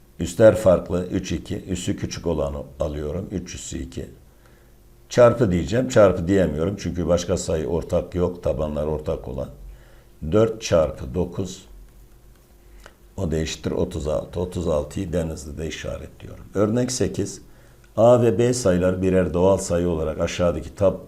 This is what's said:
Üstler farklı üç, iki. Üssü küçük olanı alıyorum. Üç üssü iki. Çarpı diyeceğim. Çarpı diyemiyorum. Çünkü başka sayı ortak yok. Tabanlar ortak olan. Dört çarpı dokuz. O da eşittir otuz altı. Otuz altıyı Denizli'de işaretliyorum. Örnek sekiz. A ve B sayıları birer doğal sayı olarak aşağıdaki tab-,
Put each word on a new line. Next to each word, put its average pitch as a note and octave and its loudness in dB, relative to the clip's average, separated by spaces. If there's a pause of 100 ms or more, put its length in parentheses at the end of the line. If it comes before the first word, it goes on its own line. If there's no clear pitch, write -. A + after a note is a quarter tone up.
(180)
Üstler A2 6
farklı F2+ 2
üç, F#2 -4
iki. - -8
Üssü F#2+ -4
küçük - -6
olanı D2 -4 (180)
alıyorum. D2+ -4
Üç F2+ -8
üssü - -10
iki. - -10 (1000)
Çarpı C3+ 6
diyeceğim. F2+ 0
Çarpı F2+ 6
diyemiyorum. F2+ 2
Çünkü E2+ -4
başka E2+ 2
sayı D#2+ -2
ortak E2 -2
yok. F2 -2
Tabanlar D2+ -2
ortak D#2 -4
olan. C2 -8 (840)
Dört A2 2
çarpı D2+ 0
dokuz. - -6 (1500)
O F#2 -4
da D#2 -2
eşittir - -4
otuz D2+ -4
altı. D2+ -4
Otuz F2+ -4
altıyı D#2 -4
Denizli'de D2+ -6
işaretliyorum. - -12 (100)
Örnek A2+ 2
sekiz. - -2 (540)
A A#2 8
ve A2 4
B A#2+ 2
sayıları F#2 2
birer F#2 2
doğal F#2 4
sayı F2 0
olarak D#2 -2
aşağıdaki E2+ -2
tab-, F#2+ 0